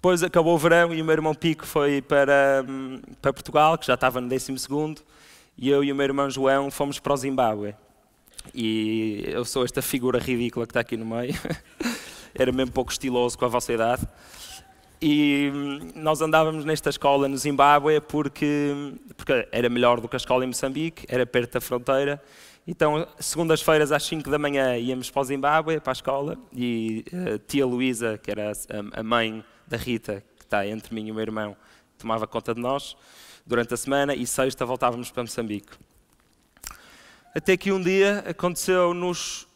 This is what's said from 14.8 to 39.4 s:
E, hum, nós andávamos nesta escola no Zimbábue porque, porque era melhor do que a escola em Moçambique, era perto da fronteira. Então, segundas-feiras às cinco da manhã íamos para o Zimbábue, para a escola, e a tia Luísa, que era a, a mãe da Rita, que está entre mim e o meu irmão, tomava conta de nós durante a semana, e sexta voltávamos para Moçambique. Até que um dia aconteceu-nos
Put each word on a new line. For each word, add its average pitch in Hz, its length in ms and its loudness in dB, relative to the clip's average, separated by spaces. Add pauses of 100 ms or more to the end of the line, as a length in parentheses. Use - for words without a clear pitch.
E, 147 540 2
hum, 143 400 -8
nós 156 260 0
andávamos 160 460 2
nesta 156 240 0
escola 139 360 2
no 135 120 -2
Zimbábue 147 640 6
porque, 147 920 -2 (240)
porque 123 340 0
era 120 200 0
melhor 120 320 4
do 117 40 -10
que 127 100 -6
a - 20 -2
escola 127 260 0
em 127 40 -4
Moçambique, 139 600 -6
era 127 160 0
perto 120 300 0
da 120 80 -2
fronteira. 139 600 -2 (440)
Então, 151 420 0 (100)
segundas-feiras 160 720 2
às 143 120 2
cinco 147 260 -6
da 147 100 0
manhã 139 380 2
íamos 127 340 -4
para 139 120 0
o - 20 0
Zimbábue, 147 560 0
para 131 120 -4
a - 20 -2
escola, 143 420 -4 (180)
e 113 520 -4 (280)
a 107 40 -6
tia 139 260 0
Luísa, 120 540 -2
que - 120 -10
era 104 220 -4
a, 104 480 -10
a - 20 -6
mãe 110 400 0 (240)
da 117 100 -6
Rita, 110 460 -6 (160)
que - 60 -20
está 101 220 0
entre 107 280 -8
mim 107 120 -6
e 110 40 -8
o 110 40 -8
meu 110 80 -4
irmão, 107 340 -6 (420)
tomava 113 280 -2
conta 117 280 -4
de 117 60 -8
nós 135 360 -4 (500)
durante 120 280 0
a - 20 -4
semana, 139 380 0
e 123 120 -4
sexta 135 380 -2
voltávamos 123 460 -2
para 123 120 -6
Moçambique. 110 540 -8 (1600)
Até 180 220 2
que 196 160 -2
um 190 80 0
dia 196 460 2
aconteceu-nos 175 1300 -2